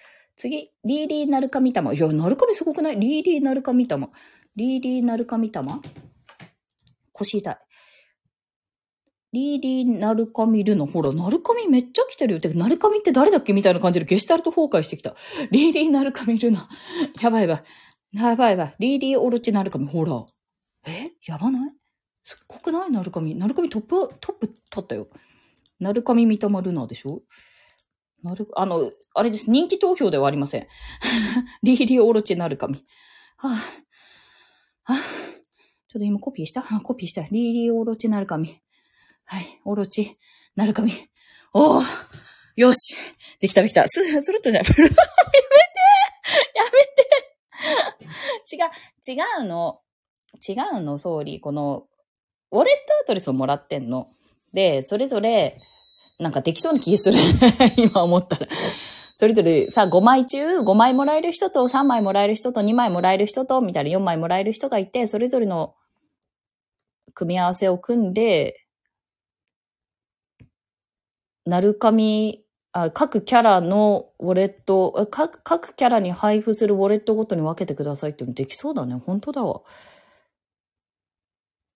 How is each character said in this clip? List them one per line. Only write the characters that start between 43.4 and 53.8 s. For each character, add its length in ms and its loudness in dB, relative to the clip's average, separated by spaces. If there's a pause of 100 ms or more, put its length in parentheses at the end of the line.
で 80 0
き 60 0
た 80 6
で 80 4
き 40 -8
た。 140 6
ス-、 140 2 (200)
ス 100 -4
ル 80 -2
ッ 40 -18
と 80 0
じ 60 4
ゃ 40 2
な 60 -2
い。 20 2
<laughs> 0 -
や 140 6
め 60 10
て。 60 -2 (1600)
や 120 2
め 60 -4 (1700)
て。 120 -12 (560)
違 40 -8
う、 20 -10
違 40 -4 (220)
う 20 -6
の。 360 -6 (640)
違 60 -6 (240)
う 40 -6
の、 160 -8
総 260 -6
理。 160 -12
こ 120 -10
の、 360 -6 (640)
ウ 80 0
ォ 40 6
レ 80 4
ッ 20 6 (140)
ト 60 2 (100)
ア 40 -10
ド 60 0
レ 60 -2
ス 100 -6
を 40 -2
も 120 -2
ら 100 0
っ 100 -10
て 140 -8